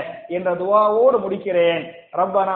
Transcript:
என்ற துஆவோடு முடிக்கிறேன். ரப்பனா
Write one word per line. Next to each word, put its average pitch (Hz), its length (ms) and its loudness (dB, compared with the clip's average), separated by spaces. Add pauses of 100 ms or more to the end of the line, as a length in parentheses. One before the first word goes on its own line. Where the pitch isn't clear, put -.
(360)
என்ற 185 120 -2 (140)
துஆவோடு 214 600 4
முடிக்கிறேன். 175 600 0 (360)
ரப்பனா 190 360 0